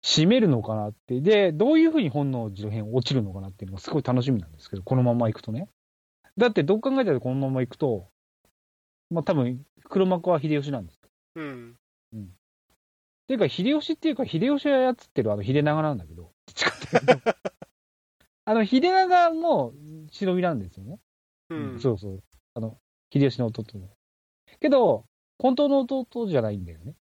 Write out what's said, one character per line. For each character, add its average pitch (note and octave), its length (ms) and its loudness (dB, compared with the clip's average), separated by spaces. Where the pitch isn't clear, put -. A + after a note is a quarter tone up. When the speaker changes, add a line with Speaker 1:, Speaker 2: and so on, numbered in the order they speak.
Speaker 1:
締 D#3 240 4
め A#3+ 120 6
る A3 80 4
の A#2+ 140 2
か A2 140 -4
な G#2+ 140 -4
っ G#2 40 -14
て。 B2+ 120 -2
で、 G3 320 4
ど G#3 220 2
う D#4+ 60 6
い E4 60 8
う D#4+ 60 4
ふ D#4+ 40 -2
う D4+ 60 2
に E3 80 0
本 C#3 220 -2
能 A#2 200 -4
寺 G2 140 -10
の G#2 60 -4
変 G#2+ 220 -6
落 C3 120 2
ち - 80 -2
る B2+ 100 2
の F#2+ 100 -8
か G2 80 -10
な G2 80 -12
っ - 20 -18
て G2 140 -14
い - 20 -12
う F#2 40 -12
の G2 60 -10
が - 40 -14
す - 80 -14
ご D#3 100 -2
い C3 40 -6
楽 B2+ 200 2
し C3+ 80 0
み A#2 80 0
な D#2+ 80 -10
ん D#2 40 -20
で - 80 -20
す - 100 -20
け - 60 -10
ど、 F#2+ 80 -10
こ B2+ 120 -2
の B2+ 80 4
ま A#2+ 100 4
ま A#2+ 140 2
行 A2 100 -2
く - 40 -20
と - 100 -10
ね。 C3 160 -8
だ A#3 100 4
っ A3 60 0
て E3+ 100 2
ど F3 120 2
う A3 60 -4
考 C4+ 100 0
え A#3 40 2
た F#3 60 2
ら B2+ 80 2
こ B2+ 100 -4
の C3 60 -2
ま C3+ 140 -2
ま C3 120 0
行 B2 100 -4
く - 60 -20
と、 A2 300 -2
ま E3+ 120 -2
あ、 - 20 -6
多 G3 100 0
分 B2+ 320 -2
黒 F#3+ 160 2
幕 F3+ 240 0
は E3 100 4
秀 D3 200 0
吉 C#3+ 120 -6
な C3+ 80 -4
ん F#2+ 60 -12
で E2+ 60 -18
す - 40 -20
よ。 - 140 -20
Speaker 2:
う E3 60 -12
ん。 B2 340 -14
Speaker 1:
う A2+ 40 -12
ん。 G#2+ 60 -12
っ - 20 -14
て B3+ 60 -2
い - 20 -2
う A#3 40 -4
か、 E3 100 2
秀 C4 300 0
吉 D#4+ 140 -6
っ - 40 -4
て D#4+ 120 -2
い - 20 -2
う B3 40 -4
か、 C4 100 -4
秀 C4 300 0
吉 C#4+ 140 -2
を C#4+ 40 2
操 B3+ 180 4
っ A#3+ 40 -2
て - 260 -6
る G#2+ 100 0
あ G#2 40 0
の G#2 80 -6
秀 C3+ 200 2
長 D3+ 180 2
な D3+ 120 0
ん A#2+ 40 -6
だ E2+ 80 -12
け D#2+ 80 -20
ど、 E2+ 100 -18
ど - 60 -20
っ - 20 -20
ち - 120 -6
か - 60 -2
っ - 340 -2
て B3+ 60 4
い G#3+ 40 8
う B2+ 60 -12
と。 - 160 -2
Speaker 2:
<laughs> - 160 -12
Speaker 1:
あ G#3+ 80 0
の、 A3+ 120 2
秀 C4 260 2
長 F4+ 420 4
も C4 400 0
忍 F#3 240 -2
び F#3 60 0
な F3 120 0
ん B2 60 -4
で F2+ 100 -10
す - 80 -20
よ F#2+ 80 -16
ね。 D#3+ 140 -14
Speaker 2:
う E3 60 -10
ん。 - 180 -8
Speaker 1:
う - 20 -12
ん、 - 40 -12
そ B2+ 140 0
う F#2+ 60 -6
そ G2 140 -12
う。 F#2+ 100 -16
あ A#2+ 40 -8
の、 A2 200 -10
秀 C#3 180 2
吉 B2 100 -10
の A#2+ 80 0
弟 A2 300 -10
の。 F#2+ 120 -16
け D4+ 100 0
ど、 G#3+ 360 4
本 B3+ 180 2
当 D4 140 2
の C#4 120 4
弟 B3 460 -4
じ E3 100 0
ゃ B2 40 2
な A2 100 -2
い G#2 60 -6
ん F2+ 80 -8
だ E2+ 60 -14
よ D#2+ 80 -20
ね。 G#2 160 -16